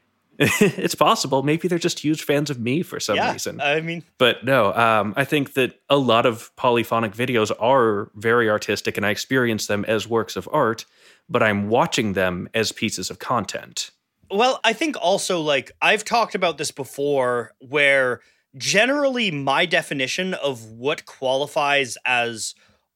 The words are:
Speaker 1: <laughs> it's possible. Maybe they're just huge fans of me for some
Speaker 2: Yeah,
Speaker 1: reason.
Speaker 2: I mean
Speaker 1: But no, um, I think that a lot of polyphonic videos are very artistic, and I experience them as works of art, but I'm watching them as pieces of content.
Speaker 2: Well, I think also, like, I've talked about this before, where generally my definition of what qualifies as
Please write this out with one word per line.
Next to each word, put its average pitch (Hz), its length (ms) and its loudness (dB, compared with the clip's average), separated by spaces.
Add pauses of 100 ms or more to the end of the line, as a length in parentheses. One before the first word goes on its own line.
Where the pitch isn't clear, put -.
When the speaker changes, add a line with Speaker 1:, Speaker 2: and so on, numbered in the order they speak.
(360)
Speaker 1:
<laughs> - 40 -4
it's - 560 2
possible. 143 480 2
Maybe 151 240 0
they're 175 100 0
just 170 220 -4
huge 151 240 -2
fans 147 260 0
of 131 100 -6
me 123 220 0
for - 180 -10
some 104 180 -2
Speaker 2:
Yeah, 226 160 0
Speaker 1:
reason. - 280 -8
Speaker 2:
I 147 200 0
mean 165 220 -8 (140)
Speaker 1:
But 117 260 2
no, 120 300 2
um, 110 420 2
I 139 100 0
think 143 280 -2
that 127 260 0 (120)
a 143 60 6
lot 120 280 4
of 113 300 -2
polyphonic 117 580 0
videos 113 460 0
are 113 560 2
very 113 340 2
artistic, 107 480 -2
and 101 80 0
I 101 60 2
experience 117 560 0
them 101 200 -2
as 107 200 0
works 110 280 -2
of 92 160 -8
art, 117 340 0 (440)
but 117 140 2
I'm 104 260 2
watching 117 440 2
them 92 420 -2
as 110 160 0
pieces 98 400 -6
of 92 80 -16
content. - 720 -6 (400)
Speaker 2:
Well, 233 320 0
I 226 100 2
think 302 260 -4
also, 185 400 0
like, 147 320 -2 (120)
I've 202 200 2
talked 233 300 0
about 180 240 -2
this 151 140 -6
before, 127 880 -2
where 135 640 2 (360)
generally 240 720 2
my 143 380 0
definition 165 640 -2
of 131 320 -4
what 120 400 -6
qualifies 139 920 0 (100)
as 117 500 -2 (400)